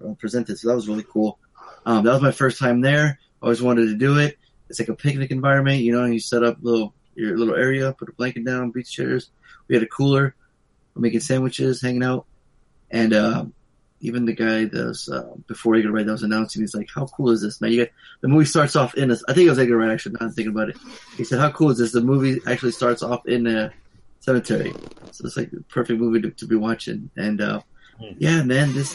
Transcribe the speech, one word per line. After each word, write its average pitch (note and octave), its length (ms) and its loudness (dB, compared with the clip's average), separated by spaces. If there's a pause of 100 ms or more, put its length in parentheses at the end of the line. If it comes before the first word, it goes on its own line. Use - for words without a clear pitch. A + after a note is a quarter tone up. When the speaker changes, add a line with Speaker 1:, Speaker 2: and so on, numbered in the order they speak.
Speaker 1:
uh, G#2 100 -10
present A2+ 340 -6
it. G2+ 100 -8
So A2+ 100 -4
that A#2+ 80 4
was G#2+ 120 -6
really G#2+ 160 -4
cool. G#2+ 340 -2 (460)
Um, G#2+ 200 2
that A#2+ 80 6
was C3+ 100 2
my C3+ 100 4
first B2+ 260 0
time A#2+ 220 2
there. C#3+ 380 2 (240)
I - 20 -4
always A#2+ 180 0
wanted A#2+ 240 4
to G#2+ 100 0
do C#3 220 2
it. D3 200 0 (320)
It's - 100 -8
like - 80 -6
a A#2 80 -4
picnic C#3 340 -2
environment, C#3 520 2
you A#2 100 2
know, B2 100 2
and A#2+ 120 0
you A2+ 60 -2
set A#2 220 0
up A#2 200 2
little A#2 320 0 (220)
your A2 200 -4
little A2+ 180 0
area, C3+ 380 0
put A#2 160 -14
a - 40 -20
blanket A#2+ 320 -6
down, B2+ 260 -4
beach B2 220 -10
chairs. B2+ 380 -4 (380)
We C3+ 60 2
had A2+ 80 4
a A2+ 60 -4
cooler. C#3 460 2 (600)
We're - 80 -6
making A2+ 180 2
sandwiches, C3 640 -2
hanging B2 220 -2
out. B2+ 220 -2 (640)
And, A2+ 220 2
uh, G#2+ 320 2 (560)
even A#2+ 260 -2
the A2+ 80 0
guy A2 320 0
that A#2+ 200 -4
was, - 220 -10
uh, B1+ 160 -6 (240)
before - 260 0
Edgar A2 160 4
Wright G#2+ 140 -2
that G#2+ 80 -2
was A2+ 100 -6
announcing, A2 400 -2
he's G2+ 120 -6
like, G#2 200 -8
"How C#3 120 -6
cool B2+ 240 0
is A2 100 4
this, G#2 220 -6
man?" A2+ 100 0
You A#2+ 140 4
got, - 80 -10 (260)
the - 80 -2
movie D3+ 160 6
starts D3 320 2
off C3 180 0
in C3+ 160 0
a, A#2 40 4 (120)
I C3 60 0
think F3 140 8
it D#3+ 40 8
was B2+ 80 2
Edgar A#2+ 200 4
Wright, A2+ 120 2
actually, A2 300 -4
now A2+ 60 -6
I'm G#2+ 60 -8
thinking A2 200 -4
about G#2 160 -2
it. - 80 -10 (400)
He B2+ 80 -6
said, B2+ 160 0
"How D3 100 2
cool D3+ 200 4
is A#2+ 80 2
this? A#2 140 2
The A#2+ 100 2
movie C3 440 2
actually A#2+ 260 -2
starts A#2+ 300 0
off A#2+ 240 -4
in A#2 200 0
a A2 260 -2 (480)
cemetery." - 540 -2 (380)
So - 140 -12
it's, - 100 -12
like, - 140 -6
the - 120 -14
perfect A#2+ 360 -4
movie A2+ 220 2
to, A2+ 100 -4
to - 160 -14
be A2+ 100 2
watching. A2 600 -4
And, G#2 240 -2
uh, G#2 200 -4 (380)
Speaker 2:
Hmm. A2 200 -16
Speaker 1:
yeah, D#3 240 2
man, C3+ 320 2
this, C#3 200 -4